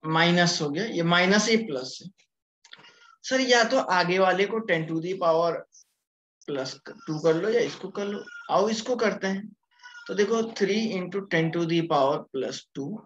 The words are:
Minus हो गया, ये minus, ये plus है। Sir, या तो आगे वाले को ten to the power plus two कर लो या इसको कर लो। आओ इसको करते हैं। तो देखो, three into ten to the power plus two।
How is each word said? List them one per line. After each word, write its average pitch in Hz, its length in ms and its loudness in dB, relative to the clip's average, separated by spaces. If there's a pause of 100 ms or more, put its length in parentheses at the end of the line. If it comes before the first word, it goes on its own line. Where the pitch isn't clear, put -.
Minus 170 580 4
हो 151 80 -2
गया, 170 160 -4
ये 170 180 -4
minus, 185 440 4
ये 226 80 4 (100)
plus 131 360 -8
है। 175 60 -16 (1160)
Sir, 262 160 0
या 247 300 6
तो 262 80 2
आगे 180 400 2
वाले 185 280 4
को 220 200 -4
ten 160 220 0
to 160 160 -4
the 185 160 -4
power 165 320 2 (960)
plus 135 260 -6 (340)
two 156 160 -4
कर 160 100 6
लो 180 140 -2
या 220 140 2
इसको 143 280 -6
कर 202 160 -6
लो। 202 180 -8 (260)
आओ 185 180 2
इसको 233 280 -4
करते 208 300 -2
हैं। 196 220 -4 (580)
तो 190 80 -6
देखो, 214 280 2 (100)
three 208 300 0 (100)
into 185 360 -6
ten 165 240 2
to 170 140 0
the 165 220 2
power 143 400 2
plus 123 340 -6 (160)
two। 139 120 -8 (140)